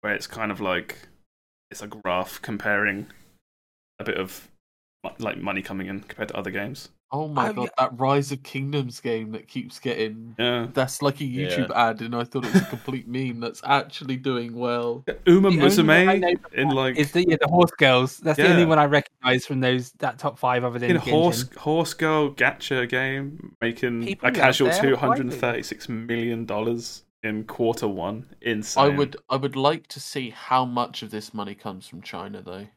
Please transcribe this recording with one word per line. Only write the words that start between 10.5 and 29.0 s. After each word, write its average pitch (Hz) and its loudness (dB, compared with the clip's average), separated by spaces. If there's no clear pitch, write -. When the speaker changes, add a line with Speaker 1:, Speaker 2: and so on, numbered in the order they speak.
Speaker 2:
that's 131 -2
like 139 0
a 151 -6
Speaker 4:
Yeah. 120 -4
Speaker 2:
YouTube 87 -2
ad, 113 2
and 117 -6
I 117 -2
thought 120 -6
it 113 -6
was 185 6
a - -4
Speaker 1:
<laughs> - -10
Speaker 2:
complete 127 -8
meme. 123 -6
That's 117 -8
actually 135 -2
doing 123 -4
well. 120 -4
Speaker 1:
Uma 190 8
Speaker 3:
The 180 4
only - 2
one 147 4
I 139 8
Speaker 1:
Musume 185 6
Speaker 3:
know 175 2
from - -8
Speaker 1:
in, 135 2
Speaker 3:
that 143 2
Speaker 1:
like 131 0
Speaker 3:
is 143 0
the, 175 4
yeah, 160 4
the 156 2
horse 175 6
girls. 131 6
That's 151 0
the 147 6
only 175 8
Speaker 1:
Yeah. 165 6
Speaker 3:
one 160 6
I 147 8
recognise 131 2
from 135 -2
those, 127 0
that 139 -4
top 147 -6
five 123 0
other 123 -4
than 123 0
Speaker 1:
In 175 4
horse, 151 2
Speaker 3:
Genshin. - -16
Speaker 1:
horse 160 -2
girl 156 2
gacha 127 -2
game, 135 -6
making 117 -2
Speaker 3:
People 123 -2
Speaker 1:
a - 2
Speaker 3:
love 127 -2
Speaker 1:
casual 131 4
Speaker 3:
their 185 2
Speaker 1:
two 135 4
hundred 127 0
thirty-six 120 -4
million 117 -4
dollars 113 -6
in 107 -4
quarter 117 -2
one. 101 -6
Speaker 2:
I 117 -2
Speaker 1:
Insane. 131 2
Speaker 2:
would, 143 -2